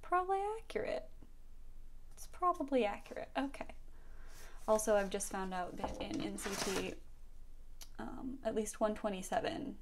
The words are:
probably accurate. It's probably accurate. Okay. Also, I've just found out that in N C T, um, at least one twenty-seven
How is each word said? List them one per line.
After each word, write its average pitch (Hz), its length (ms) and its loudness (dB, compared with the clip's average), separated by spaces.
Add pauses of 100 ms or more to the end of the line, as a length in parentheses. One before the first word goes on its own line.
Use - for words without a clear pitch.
probably 370 380 4 (200)
accurate. - 460 -2 (1080)
It's - 180 -8
probably 302 520 4
accurate. - 440 -2 (100)
Okay. 277 280 -2 (1000)
Also, 214 300 8
I've 196 140 6
just 196 200 0
found 190 220 -2
out 180 240 -2
that - 240 -2
in - 220 -2
N 202 160 -2
C 208 120 -2 (140)
T, 185 300 2 (1040)
um, 254 460 -4
at 220 100 2
least 214 260 0
one 214 140 6
twenty-seven - 880 0